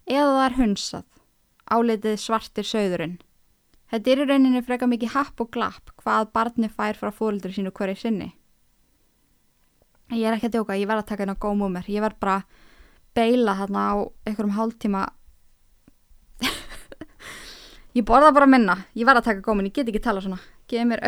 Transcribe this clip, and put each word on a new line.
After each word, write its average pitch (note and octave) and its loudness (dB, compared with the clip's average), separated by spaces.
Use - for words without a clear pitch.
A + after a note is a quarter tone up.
eða C#4 2
það C4+ 4
er D#3 -2
hunsað, G3+ -2
álitið A3 0
svartir - -6
sauðurinn. F3 -4
Þetta A3+ -2
er C4 4
í C#4+ 0
rauninni C4 4
frekar B3 -2
mikið A#3 -2
happ C#4 -4
og A3+ -6
glapp G#3 -8
hvað A3 -2
barnið A3+ -2
fær G#3+ -4
frá G#3 -6
foreldri G3+ -4
sínu F#3+ -6
hverju F#3+ -6
sinni. G#3+ -6
Ég A3+ 0
er A3+ 0
ekki A3 -2
að A#3 -2
djóka, G#3 -4
ég G3+ -2
verð G#3+ -2
að - -18
taka G#3 -6
hérna G3 -6
góm G3+ -2
úr F#3+ -2
mér. F3+ -8
Ég G#3 -2
verð G#3+ -4
bara G3 0
að - -20
beila A#3 2
þarna G3+ -4
á G3+ 0
einhverjum G#3 -2
hálftíma. A3 -2
<laughs> - -12
Ég A#3 2
borða C#4 8
bara C#4 8
minna, A3+ 6
ég A#3 2
verð B3 6
að B3 -2
taka G3 -4
góminn, G3 0
ég - -10
get C4+ -2
ekki G#3 -2
talað G3 -2
svona. F#3 -8
Gefið A#3 0
mér A3+ -4